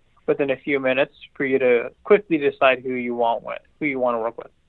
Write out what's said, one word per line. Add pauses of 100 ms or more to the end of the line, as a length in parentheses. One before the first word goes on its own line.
(260)
within
a
few
minutes (200)
for
you
to (100)
quickly
decide
who
you
want
with, (180)
who
you
wanna
work
with. (200)